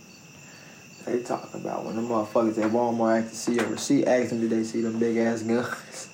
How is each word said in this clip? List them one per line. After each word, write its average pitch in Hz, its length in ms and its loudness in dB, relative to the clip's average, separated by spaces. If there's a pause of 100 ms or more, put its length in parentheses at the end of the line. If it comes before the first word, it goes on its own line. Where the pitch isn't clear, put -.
(1080)
They 120 160 0
talking - 380 -8
about - 240 -6
when 101 120 -6
the 117 60 -2
motherfuckers 113 600 0
at 107 80 2
Walmart 113 520 2
asked 113 80 -6
to - 60 -14
see - 180 -2
your 113 120 2
receipt, 120 400 2
asked 123 240 2
them, 117 100 -2
did 113 100 2
they 113 140 2
see 113 180 -4
them 113 160 -2
big 113 180 2
ass 113 260 2
guns? - 720 -4